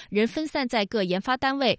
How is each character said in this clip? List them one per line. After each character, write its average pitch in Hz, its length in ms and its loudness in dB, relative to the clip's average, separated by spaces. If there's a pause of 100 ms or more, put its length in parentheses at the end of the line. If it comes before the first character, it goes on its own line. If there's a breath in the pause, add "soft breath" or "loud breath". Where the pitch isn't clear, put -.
仍 208 160 2
分 311 220 -2
散 285 180 -2
在 226 200 0
各 208 180 0
研 180 160 0
发 254 160 0
单 269 220 0
位， 247 220 2